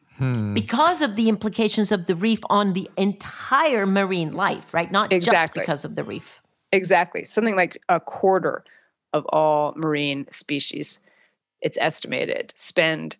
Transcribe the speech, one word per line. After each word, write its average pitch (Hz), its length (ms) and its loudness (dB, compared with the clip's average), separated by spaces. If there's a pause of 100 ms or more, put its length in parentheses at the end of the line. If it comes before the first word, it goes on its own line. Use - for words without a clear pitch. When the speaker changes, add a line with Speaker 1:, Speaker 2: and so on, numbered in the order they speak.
(180)
Speaker 1:
Hmm. 117 360 0
Speaker 2:
Because 302 480 0
of 214 140 -2
the 226 120 2
implications 214 640 0
of 185 140 -2
the 185 80 2
reef 220 340 0
on 202 240 2
the 185 240 -4
entire 208 880 0
marine 190 460 0
life, - 400 -2
right? 170 180 -2
Not 196 200 2
just 180 160 2
Speaker 3:
Exactly. 170 340 2
Speaker 2:
because 151 240 -2
of 143 100 -10
the - 100 -6
reef. - 360 -12 (320)
Speaker 3:
Exactly. 180 520 2
Something 214 320 0
like - 320 0
a 170 120 4
quarter 185 640 0 (480)
of 151 140 0
all 151 500 2
marine 147 540 -2
species, - 720 -6 (600)
it's - 180 -4
estimated, - 800 -4
spend 160 640 -2